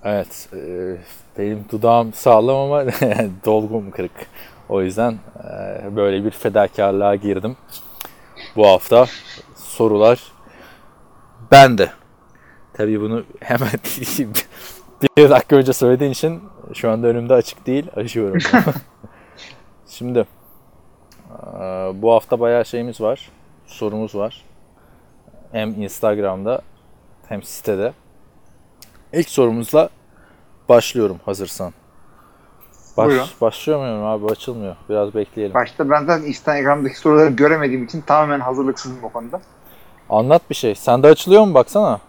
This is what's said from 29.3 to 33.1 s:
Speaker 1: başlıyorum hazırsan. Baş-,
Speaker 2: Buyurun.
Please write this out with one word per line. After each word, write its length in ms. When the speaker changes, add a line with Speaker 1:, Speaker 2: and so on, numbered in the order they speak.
Speaker 1:
başlıyorum 560
hazırsan. 480
Baş-, 120
Speaker 2:
Buyurun. 180